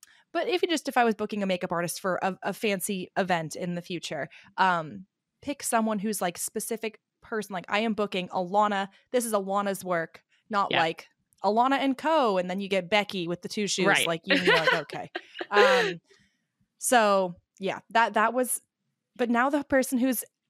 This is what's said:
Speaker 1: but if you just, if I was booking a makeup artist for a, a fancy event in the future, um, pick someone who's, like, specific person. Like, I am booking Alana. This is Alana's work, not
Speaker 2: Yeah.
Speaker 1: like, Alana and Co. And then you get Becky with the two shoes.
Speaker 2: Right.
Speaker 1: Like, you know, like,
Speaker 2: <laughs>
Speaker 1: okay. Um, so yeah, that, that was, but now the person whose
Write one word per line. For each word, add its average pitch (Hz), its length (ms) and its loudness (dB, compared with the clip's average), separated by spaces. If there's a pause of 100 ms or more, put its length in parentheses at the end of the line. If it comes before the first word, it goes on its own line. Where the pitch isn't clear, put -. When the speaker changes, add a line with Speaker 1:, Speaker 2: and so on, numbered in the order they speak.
(340)
Speaker 1:
but 330 160 -2
if 349 140 0
you - 60 0
just, 311 200 -2
if 254 80 -2
I 240 80 4
was 226 100 2
booking 208 280 -6
a 190 40 -2
makeup 185 240 -2
artist 170 300 -4
for 180 220 -2
a, 190 200 -2
a 196 100 -4
fancy 196 640 -4
event 175 380 -2
in 175 200 -6
the 175 80 -8
future, 156 460 -8 (280)
um, 180 500 0 (340)
pick 285 220 -8
someone 220 360 0
who's, 208 220 -4
like, 180 160 -4
specific - 600 -8 (240)
person. 214 300 -8
Like, 170 160 -8
I 208 100 0
am 226 160 0
booking 202 340 -4
Alana. 196 600 0 (240)
This 240 120 0
is 220 80 -6
Alana's 196 520 -2
work, 170 380 -4 (260)
not 202 220 0
Speaker 2:
Yeah. 165 140 2
Speaker 1:
like, 165 220 -6 (380)
Alana 240 340 2
and 269 180 0
Co. 277 420 2
And 180 100 -2
then 185 120 -4
you 196 80 -6
get 185 200 -2
Becky 196 380 0
with 170 160 -4
the 202 60 -10
two 208 180 -2
shoes. 185 380 2
Speaker 2:
Right. - 20 -2
Speaker 1:
Like, 170 200 -4
you 277 100 4
know, 349 180 4
like, 494 180 2
Speaker 2:
<laughs> - 0 -
Speaker 1:
okay. - 380 -6 (400)
Um, 440 500 4 (760)
so 196 560 4 (240)
yeah, 185 200 -6 (120)
that, 226 240 4
that 226 180 2
was, 254 280 -2 (560)
but 240 120 0
now 240 200 2
the 285 160 0
person 262 340 2
whose 254 240 0 (260)